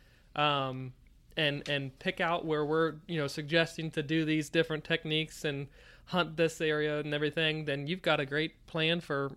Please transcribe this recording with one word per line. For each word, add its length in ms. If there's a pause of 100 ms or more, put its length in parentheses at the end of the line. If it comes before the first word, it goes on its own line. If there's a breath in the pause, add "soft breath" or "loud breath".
(360 soft breath)
um, 560 (440)
and, 320
and 300
pick 220
out 240
where 200
we're, 300 (120)
you 140
know, 60
suggesting 640
to 100
do 220
these 240
different 360
techniques 600
and 240 (380 soft breath)
hunt 300
this 240
area 400
and 140
everything, 500
then 240
you've 140
got 180
a 60
great 400
plan 340
for 360